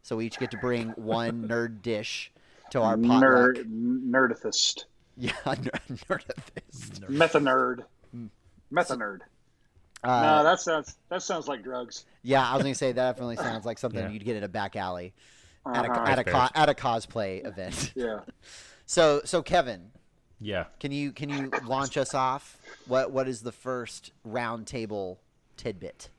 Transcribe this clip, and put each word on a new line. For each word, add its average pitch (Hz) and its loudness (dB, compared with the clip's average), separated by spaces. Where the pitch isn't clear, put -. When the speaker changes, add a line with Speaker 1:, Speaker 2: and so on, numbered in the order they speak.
Speaker 1:
So 120 -6
we 113 -4
each - -10
get 123 -4
to 117 -8
bring 120 -2
one 113 -4
Speaker 2:
<laughs> - -
Speaker 1:
nerd 117 -2
dish 107 -4
to 123 0
our 110 4
potluck. 127 8
Speaker 3:
Nerd, - -8
nerdithist. 120 2
Speaker 1:
<laughs> - -20
Yeah, 120 -4
ner-, 135 0
nerdithist. - -10
Speaker 2:
Nerd. - -14
Speaker 3:
Methanerd. 131 2
Speaker 1:
Mm. 117 -12
Speaker 3:
Methanerd. 120 -2
Speaker 1:
Uh, 123 4
Speaker 3:
No, 151 8
that 180 6
sounds, 160 -2
that 180 -4
sounds 165 -6
like 123 -6
drugs. 123 -10
Speaker 1:
Yeah, 131 4
I 120 0
was 139 2
gonna 139 0
say 131 0
that 127 2
definitely 120 -6
sounds 110 -4
like 117 -6
something 117 -4
Speaker 2:
Yeah. 95 -6
Speaker 1:
you'd 104 -10
get 117 -2
at 101 -4
a 101 -6
back 107 -4
alley 92 -6
at 123 0
a, 117 -2
Speaker 3:
Uh-huh. 117 0
Speaker 1:
at 131 6
a - 2
Speaker 2:
Ice 113 -2
Speaker 1:
co-, - 0
Speaker 2:
bears. 127 4
Speaker 1:
at 151 6
a 143 4
cosplay 110 -4
event. 95 -8
Speaker 3:
Yeah. 113 -4
Speaker 1:
So, 151 4
so 175 -2
Kevin, 120 0
Speaker 2:
Yeah. 98 -4
Speaker 1:
can 139 -6
you, 143 -4
can 143 -8
you 139 -4
launch 135 -2
us 139 -2
off? 131 -2
What, 127 0
what 131 0
is 120 -6
the 113 -10
first - -10
round 113 -6
table 101 -6
tidbit? 95 -10